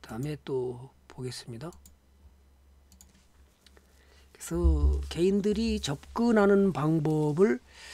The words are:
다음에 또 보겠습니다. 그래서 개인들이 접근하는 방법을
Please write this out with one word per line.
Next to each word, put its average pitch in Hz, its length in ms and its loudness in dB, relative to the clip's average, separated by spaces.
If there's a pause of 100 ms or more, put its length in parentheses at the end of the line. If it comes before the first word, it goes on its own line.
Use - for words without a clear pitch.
다음에 139 380 -10
또 127 440 -8 (200)
보겠습니다. 127 600 -14 (2500)
그래서 165 760 0
개인들이 202 720 0
접근하는 202 880 2
방법을 156 880 2 (340)